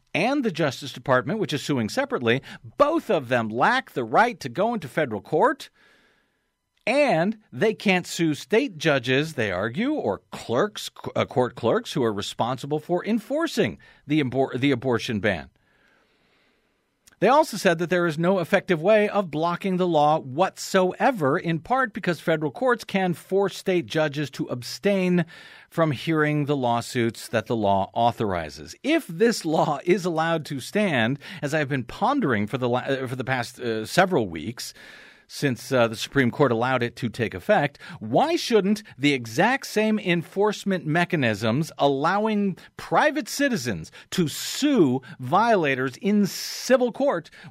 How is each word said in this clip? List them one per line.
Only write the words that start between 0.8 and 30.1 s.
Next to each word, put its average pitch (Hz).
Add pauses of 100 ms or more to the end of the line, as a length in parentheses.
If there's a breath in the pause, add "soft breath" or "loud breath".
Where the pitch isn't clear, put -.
Department, 131
which 170
is 147
suing 120
separately, 143 (360 loud breath)
both 294
of 151
them 117
lack 175
the 127
right 185
to -
go 185
into 156
federal 123
court, 208 (1160 soft breath)
and 214 (140)
they 202
can't 185
sue 160
state 214
judges, 139
they 107
argue, 117
or 120 (100)
clerks, - (240)
uh, 110
court 123
clerks 160
who 131
are 110
responsible 127
for 170
enforcing 226 (300 soft breath)
the 151
abor-, 131
the 139
abortion 120
ban. 90 (1700)
They -
also 285
said 170
that 170
there 175
is 156
no 170
effective 170
way 208
of 196
blocking 175
the 180
law 151
whatsoever, 185
in 165
part 254
because 175
federal 156
courts 247
can 185
force 190
state 175
judges 147
to -
abstain 180 (440 loud breath)
from 160
hearing 151
the 147
lawsuits 117
that 110
the 123
law 98
authorizes. 87
If 294
this 202
law 160
is 175
allowed 165